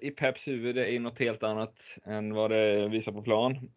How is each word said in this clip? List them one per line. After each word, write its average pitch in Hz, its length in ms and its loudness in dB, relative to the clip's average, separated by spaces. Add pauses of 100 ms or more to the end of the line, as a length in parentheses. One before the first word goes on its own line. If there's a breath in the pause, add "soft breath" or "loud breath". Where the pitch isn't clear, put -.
i 143 60 -4
Peps 143 380 -2
huvud 123 300 -2
är 120 220 0
något 117 180 -6
helt 117 240 -2
annat 110 320 -2 (300)
än 107 300 -4
vad 107 160 2
det 107 380 4
visar 110 240 -2
på 104 100 -10
plan. 123 540 2